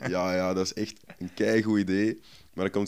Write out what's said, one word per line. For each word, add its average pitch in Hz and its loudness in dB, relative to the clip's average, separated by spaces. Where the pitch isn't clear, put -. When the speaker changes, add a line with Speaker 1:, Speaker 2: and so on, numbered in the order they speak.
Speaker 1:
<laughs> 131 -4
Speaker 2:
ja, 90 0
ja, 92 0
dat 92 0
is - -6
echt - -8
een 90 -10
keigoed 107 2
idee. 101 0
Maar 95 -2
dan - -6
kom 101 0